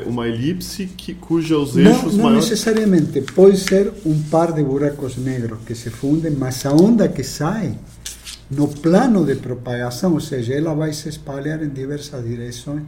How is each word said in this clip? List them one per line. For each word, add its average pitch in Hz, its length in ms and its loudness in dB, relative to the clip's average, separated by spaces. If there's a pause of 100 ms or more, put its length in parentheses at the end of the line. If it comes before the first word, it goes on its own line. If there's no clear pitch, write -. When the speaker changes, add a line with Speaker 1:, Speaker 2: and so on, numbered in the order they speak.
Speaker 1:
uma 117 220 -4
elipse 170 580 -4
que, - 280 -12
cuja 160 440 0
os 131 180 -2
Speaker 2:
Não, 170 140 6
Speaker 1:
eixos 233 260 2
Speaker 2:
não 220 80 4
Speaker 1:
maiores 226 240 4
Speaker 2:
necessariamente. 208 720 2
Pode 190 380 6
ser 196 340 0 (140)
um 151 160 2
par 170 300 2
de 151 120 0
buracos 139 520 -2
negros 120 500 -4
que 120 80 -8
se 117 160 -10
fundem, 156 420 -2
mas 131 320 -4
a 139 80 0
onda 196 360 6
que - 140 -6
sai 160 540 -4 (760)
no 147 180 0
plano 190 560 2
de 135 120 0
propagação, 123 760 -4
ou 151 80 0
seja, 127 320 -4
ela 151 220 -2
vai 156 180 -2
se 151 160 -10
espalhar 147 540 -8
em 147 80 -4
diversas 131 520 -8
direções, 120 640 -8